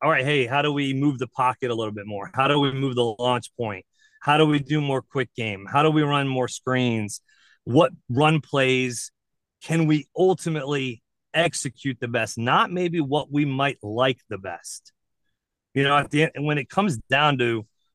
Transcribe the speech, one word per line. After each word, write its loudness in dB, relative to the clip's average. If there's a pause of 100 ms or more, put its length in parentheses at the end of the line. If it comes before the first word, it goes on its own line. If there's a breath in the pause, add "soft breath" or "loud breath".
All 2
right, 2
hey, 0
how 0
do 0
we -2
move 0
the -6
pocket -2
a -2
little -4
bit -12
more? -10
How 0
do 2
we 0
move -2
the 0
launch -2
point? -6 (340 soft breath)
How 2
do 6
we 2
do -2
more -2
quick -6
game? -6
How 4
do 4
we 4
run 0
more -2
screens? -2 (420 soft breath)
What 4 (160)
run 2
plays 0 (520)
can 2
we 2 (100)
ultimately -2 (320)
execute -2
the -4
best? -4
Not 2
maybe -2
what -2
we 2
might -2
like 0 (100)
the -8
best. -14 (840)
You 0
know, 4
at 0
the 2
end, 2 (140)
when 0
it -6
comes 0 (120)
down 4
to 0 (300)